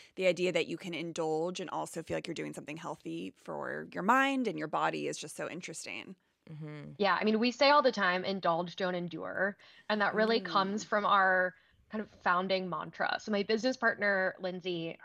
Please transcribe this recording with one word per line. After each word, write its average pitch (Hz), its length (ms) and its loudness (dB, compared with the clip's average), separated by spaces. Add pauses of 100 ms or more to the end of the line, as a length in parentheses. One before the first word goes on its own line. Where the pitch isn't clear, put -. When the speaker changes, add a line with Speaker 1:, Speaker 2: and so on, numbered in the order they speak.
(160)
Speaker 1:
the 185 120 2
idea 180 260 2
that 165 140 0
you 170 100 -6
can 175 160 -8
indulge 165 640 -2
and 180 120 -8
also 156 320 -6
feel 165 120 -4
like 160 120 -6
you're 170 60 -6
doing 151 200 -8
something 160 240 -12
healthy 165 560 -10 (100)
for 147 480 -8
your 175 120 -6
mind 262 440 4
and 165 100 -2
your 156 120 -4
body 156 380 0
is 147 100 -6
just - 180 -12
so 147 140 -6
interesting. 160 640 -12 (360)
Speaker 2:
Mm-hmm. 151 460 -12
Speaker 3:
Yeah, 185 220 2
I - 40 -2
mean, 214 160 4
we 240 120 2
say 269 180 4
all 294 120 8
the 247 120 4
time, 185 320 2
"Indulge, 175 500 0
don't 180 200 -2
endure." 175 600 -4 (340)
And 208 120 2
that 196 120 4
really 220 280 4
Speaker 1:
Mm. 185 40 -8
Speaker 3:
comes 202 380 2
from 208 220 2
our 185 500 6 (340)
kind 220 120 -4
of 196 80 -12 (120)
founding 185 480 2
mantra. 165 520 -2
So 220 100 -6
my 202 120 2
business 226 340 0
partner, 202 640 2
Lindsay, 180 640 -4